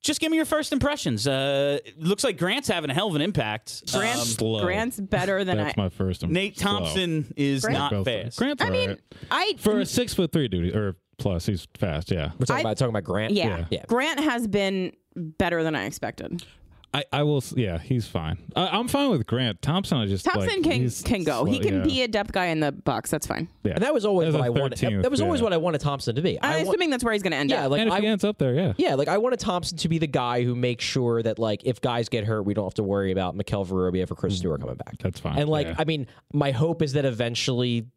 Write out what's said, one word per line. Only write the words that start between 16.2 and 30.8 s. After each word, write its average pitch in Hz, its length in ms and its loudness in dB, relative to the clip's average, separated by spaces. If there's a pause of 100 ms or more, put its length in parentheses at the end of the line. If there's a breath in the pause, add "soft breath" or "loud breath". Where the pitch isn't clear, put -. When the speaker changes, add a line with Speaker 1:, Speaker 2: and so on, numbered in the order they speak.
Speaker 3:
I, 143 120 0 (100)
I 139 80 2
will, 147 160 2
s-, - 180 -4
yeah, 101 220 0
he's 117 300 -2
fine. 80 320 -4 (160)
I, 180 140 0
I'm 208 180 0
fine 277 240 2
with 131 160 2
Grant. 117 340 0
Thompson, 165 380 0
I 107 80 0
just, 98 180 -2
Speaker 2:
Thompson 95 220 2 (140)
Speaker 3:
like, - 20 2
Speaker 2:
can, 302 180 2
Speaker 3:
he's 123 220 -2
Speaker 2:
can 196 200 2
go. 135 200 2
Speaker 3:
slow, - 20 2
Speaker 2:
He 226 140 2
can - 200 2
Speaker 3:
yeah. - 40 0
Speaker 2:
be 262 180 2
a 247 60 2
depth 214 240 -2
guy 180 160 0
in 160 140 2
the 147 100 2
box. 123 400 -2
That's 151 160 -2
fine. - 200 -4 (160)
Speaker 3:
Yeah. 202 120 2
Speaker 4:
And 185 80 2
that 285 100 2
was 220 120 2
always 180 240 4
Speaker 3:
As 156 40 4
Speaker 4:
what 151 80 2
Speaker 3:
a 131 40 2
Speaker 4:
I 120 40 2
wanted. 135 300 0
That, - 140 2
Speaker 3:
13th, 101 100 2
Speaker 4:
that 254 80 2
was 277 100 2
always 330 180 2
Speaker 3:
yeah. 233 40 2
Speaker 4:
what 208 100 2
I 165 40 4
wanted 160 240 0
Thompson 135 340 -2
to 139 80 -2
be. - 180 0
Speaker 2:
I'm 285 100 2
Speaker 4:
I 311 120 0
wa- 392 80 0
Speaker 2:
assuming 359 180 2
that's 247 140 0
where 233 100 0
he's 202 80 0
gonna 180 140 0
end 139 160 2
Speaker 4:
Yeah, 147 140 2
Speaker 2:
up. 135 60 2
Speaker 4:
like, 147 100 2
Speaker 3:
And 226 80 2
if - 40 2
Speaker 4:
I 202 80 2
Speaker 3:
he 208 60 2
ends 214 160 2
up 208 160 0
there, 127 160 2
yeah. 160 220 2
Speaker 4:
Yeah, 311 180 2
like, 139 120 2
I 185 120 2
wanted 247 200 0
Thompson 180 380 -2
to 170 100 -2
be 165 120 2
the 160 80 0
guy 123 360 0
who 120 120 2
makes 123 280 0